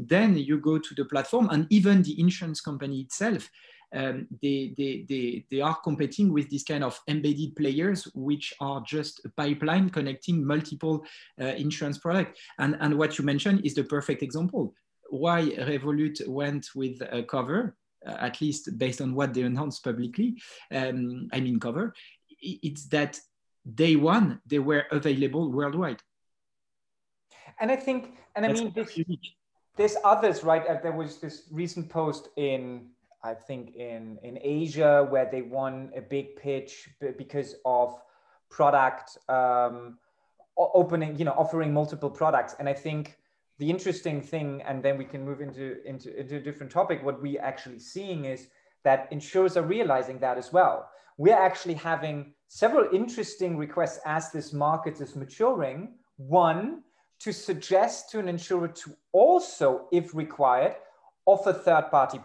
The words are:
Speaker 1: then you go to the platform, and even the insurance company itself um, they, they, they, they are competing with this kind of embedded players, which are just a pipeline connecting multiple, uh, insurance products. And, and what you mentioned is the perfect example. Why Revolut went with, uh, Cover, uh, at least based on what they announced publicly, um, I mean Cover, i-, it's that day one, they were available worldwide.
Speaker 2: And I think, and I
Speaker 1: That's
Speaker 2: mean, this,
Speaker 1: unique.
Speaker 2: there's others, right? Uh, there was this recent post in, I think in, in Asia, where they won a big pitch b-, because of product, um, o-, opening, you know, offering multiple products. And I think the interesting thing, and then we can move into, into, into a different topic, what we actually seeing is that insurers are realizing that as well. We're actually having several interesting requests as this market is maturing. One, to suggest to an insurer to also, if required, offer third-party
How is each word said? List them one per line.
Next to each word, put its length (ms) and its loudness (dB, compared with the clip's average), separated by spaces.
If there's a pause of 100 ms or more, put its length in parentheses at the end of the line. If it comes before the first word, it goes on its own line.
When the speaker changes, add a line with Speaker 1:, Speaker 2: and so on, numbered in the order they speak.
Speaker 1:
then 320 4
you 220 0
go 180 2
to 180 -6
the 100 -2
platform, 440 2
and 200 2
even 340 8
the 160 -2
insurance 420 0
company 400 -6
itself 480 -4 (440)
um, 340 -4 (140)
they, 360 -2
they, 300 -4
they, 440 -4
they 100 -2
are 140 0
competing 580 0
with 160 0
this 140 -6
kind 200 -2
of 240 -6
embedded 480 -2
players, 580 0
which 460 -4
are 220 -4
just 440 -8
a 40 -8
pipeline 600 2
connecting 560 -2
multiple, 600 -2 (360)
uh, 40 -4
insurance 520 -4
products. 420 -2 (180)
And, 220 0
and 180 2
what 200 0
you 80 -2
mentioned 400 2
is 100 -2
the 80 0
perfect 400 -2
example. 500 -4 (360)
Why 320 0
Revolut 840 -2
went 460 -4
with, 280 -6
uh, 220 -4
Cover, 520 -2 (300)
uh, 140 -10
at 220 -6
least 360 -4
based 240 -2
on 120 -4
what 200 0
they 100 0
announced 400 -4
publicly, 580 -4 (300)
um, 600 -4
I 80 -2
mean 200 0
Cover, 340 -4 (500)
i-, 200 -10
it's 240 -8
that 320 0 (560)
day 200 6
one, 500 4
they 140 0
were 320 2
available 600 0
worldwide. 500 -2 (1600)
Speaker 2:
And 120 0
I 40 4
think, 400 -4 (200)
and 80 -2
I 60 2
Speaker 1:
That's 120 0
Speaker 2:
mean, 140 -4
this, 220 -6
Speaker 1:
unique. 380 -6 (420)
Speaker 2:
there's 260 4
others, 400 4
right? 240 4
Uh, 140 0
there 100 -2
was 280 -6
this 320 -12
recent 380 -6
post 460 -2
in, 520 -4 (360)
I 120 -6
think 400 -14
in, 480 -12
in 180 -14
Asia, 680 4
where 220 2
they 120 -4
won 520 -6
a 60 -8
big 340 -8
pitch 540 -8 (100)
b-, 180 -6
because 460 -8
of 380 2 (480)
product, 680 2 (120)
um, 720 0 (580)
o-, 160 2
opening, 460 4
you 40 0
know, 140 0
offering 340 0
multiple 380 -2
products. 500 0
And 80 -4
I 60 0
think 440 -8 (420)
the 100 -2
interesting 500 -2
thing, 440 -6
and 200 -6
then 140 2
we 80 -8
can 180 -10
move 160 -8
into, 380 -10 (100)
into, 320 -14
into 180 -10
a 40 -6
different 300 -12
topic, 300 0
what 200 -4
we 160 -6
actually 420 -8
seeing 460 -8
is 220 -8 (360)
that 280 4
insurers 440 2
are 80 2
realizing 560 0
that 180 0
as 140 -10
well. 380 4 (280)
We're 200 8
actually 380 2
having 580 -4 (140)
several 440 4
interesting 680 -2
requests 480 -2
as 260 -4
this 220 -8
market 460 0
is 160 -10
maturing. 800 -2 (240)
One, 640 2 (380)
to 120 -6
suggest 800 0
to 80 -4
an 80 -4
insurer 400 -2
to 300 -14 (160)
also, 800 6
if 220 0
required, 640 2 (500)
offer 280 6
third-party 720 4